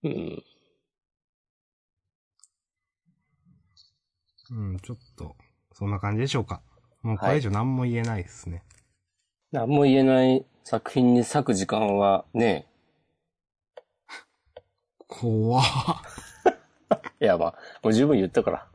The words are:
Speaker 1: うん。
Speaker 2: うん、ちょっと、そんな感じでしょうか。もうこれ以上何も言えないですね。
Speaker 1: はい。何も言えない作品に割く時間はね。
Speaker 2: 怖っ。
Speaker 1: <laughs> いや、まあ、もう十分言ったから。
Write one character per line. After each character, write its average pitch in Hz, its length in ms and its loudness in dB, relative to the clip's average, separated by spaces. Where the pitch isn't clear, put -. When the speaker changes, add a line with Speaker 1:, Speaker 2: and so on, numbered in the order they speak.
Speaker 1:
う 160 60 -6
ん。 - 340 -10
Speaker 2:
う 107 240 -6
ん、 90 60 -10
ち - 100 -18
ょ 123 40 -10
っ - 20 -20
と、 - 200 -18
そ 101 120 -8
ん 101 40 -2
な 101 100 -4
感 104 140 -4
じ 110 80 -2
で 135 40 -2
し 139 100 -6
ょ 123 40 0
う 104 40 -4
か。 - 180 -12
も 113 120 -4
う 104 40 -8
こ 98 80 -2
れ 147 120 2
以 - 20 0
上 117 100 -4
何 120 260 -2
も 127 80 -2
言 120 120 -2
え 117 60 -2
な 117 160 -4
い 87 40 -6
で 87 60 -10
す - 200 -18
ね。 85 160 -12
Speaker 1:
は 127 120 -4
い。 - 40 -6
何 - 0 -
も 143 140 4
言 135 140 6
え 135 60 6
な 131 240 6
い 131 180 2
作 - 280 -6
品 123 220 4
に 123 100 4
割 143 200 -2
く 123 100 0
時 95 120 -2
間 107 320 0
は 101 340 4
ね。 107 340 0
Speaker 2:
怖 117 540 0
っ。 127 40 4
Speaker 1:
<laughs> - 1600 -6
い - 40 -2
や、 98 120 4
ま 82 100 -2
あ、 82 80 -6
も 113 80 0
う - 20 2
十 120 140 4
分 147 100 2
言 95 100 0
っ - 20 -4
た 117 140 -2
か 107 80 0
ら。 - 240 -8